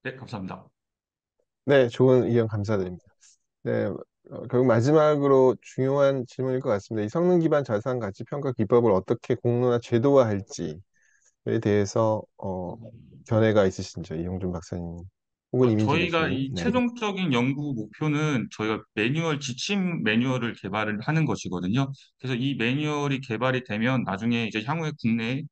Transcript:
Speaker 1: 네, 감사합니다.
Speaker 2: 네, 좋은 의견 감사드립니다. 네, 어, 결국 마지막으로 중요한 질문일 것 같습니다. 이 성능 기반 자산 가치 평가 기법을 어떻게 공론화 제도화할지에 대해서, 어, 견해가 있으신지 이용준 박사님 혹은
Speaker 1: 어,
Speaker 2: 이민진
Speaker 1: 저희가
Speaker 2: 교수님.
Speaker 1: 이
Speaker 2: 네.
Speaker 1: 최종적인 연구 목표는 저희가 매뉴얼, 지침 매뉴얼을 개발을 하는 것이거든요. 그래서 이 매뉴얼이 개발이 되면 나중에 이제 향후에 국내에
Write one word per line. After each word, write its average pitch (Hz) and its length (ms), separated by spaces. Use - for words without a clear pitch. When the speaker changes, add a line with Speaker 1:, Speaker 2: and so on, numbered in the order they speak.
Speaker 1:
네, 131 120
감사합니다. 92 540
Speaker 2:
네, 135 220
좋은 127 380
의견 117 220
감사드립니다. 98 560
네, 113 220
어, - 640
결국 127 180
마지막으로 139 920
중요한 135 680
질문일 131 340
것 139 80
같습니다. 104 360
이 107 40
성능 175 300
기반 151 240
자산 123 360
가치 107 260
평가 139 280
기법을 117 380
어떻게 113 440
공론화 120 460
제도화할지에 110 1000
대해서, 107 600
어, 92 380
견해가 110 380
있으신지 92 500
이용준 90 360
박사님 85 460
혹은 127 180
Speaker 1:
어, - 20
Speaker 2:
이민진 107 160
Speaker 1:
저희가 165 360
Speaker 2:
교수님. 135 160
Speaker 1:
이 135 140
Speaker 2:
네. 175 100
Speaker 1:
최종적인 220 680
연구 139 420
목표는 143 760
저희가 107 320
매뉴얼, 147 460
지침 170 640
매뉴얼을 117 520
개발을 107 460
하는 156 240
것이거든요. 98 680
그래서 127 160
이 131 200
매뉴얼이 143 680
개발이 123 420
되면 113 400
나중에 113 420
이제 107 200
향후에 156 260
국내에 117 500